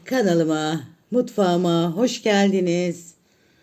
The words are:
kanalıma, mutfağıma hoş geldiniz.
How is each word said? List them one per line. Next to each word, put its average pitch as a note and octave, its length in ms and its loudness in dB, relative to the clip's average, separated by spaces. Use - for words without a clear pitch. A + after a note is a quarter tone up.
kanalıma, D#3+ 760 0
mutfağıma F3 840 0
hoş A#3+ 280 -2
geldiniz. F#3 920 0